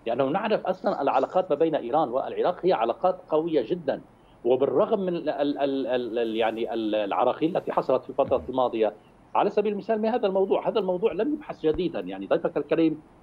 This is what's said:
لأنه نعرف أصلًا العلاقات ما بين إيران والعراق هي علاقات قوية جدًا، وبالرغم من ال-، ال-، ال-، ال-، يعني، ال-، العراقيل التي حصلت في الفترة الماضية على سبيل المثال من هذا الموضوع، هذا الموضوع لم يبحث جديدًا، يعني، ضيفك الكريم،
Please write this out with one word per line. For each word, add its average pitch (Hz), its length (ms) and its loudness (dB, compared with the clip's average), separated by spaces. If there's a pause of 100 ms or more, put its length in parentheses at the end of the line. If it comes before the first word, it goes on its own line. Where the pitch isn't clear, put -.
لأنه 123 180 0
نعرف 190 400 0
أصلًا 180 360 -2
العلاقات 180 480 2
ما 147 60 0
بين 165 200 2
إيران 127 340 0
والعراق 120 540 -2
هي 180 100 4
علاقات 143 460 0 (100)
قوية 156 400 2
جدًا، 160 320 -4 (440)
وبالرغم 139 540 2
من 180 160 -2
ال-، 151 140 -4
ال-، 143 280 0
ال-، 127 640 -2
ال-، 113 160 0
يعني، 113 380 0
ال-، 110 220 -2
العراقيل 107 600 0
التي - 140 -4
حصلت 131 320 0
في - 60 -14
الفترة 127 400 0
الماضية 117 440 2 (420)
على 196 140 2
سبيل 208 240 0
المثال 214 280 -2
من 220 80 0
هذا 233 180 0
الموضوع، 190 400 0
هذا 160 120 0
الموضوع 185 340 0
لم 247 200 -2
يبحث - 280 -10
جديدًا، 156 380 0
يعني، 95 280 -8
ضيفك 170 300 0
الكريم، 156 440 0 (220)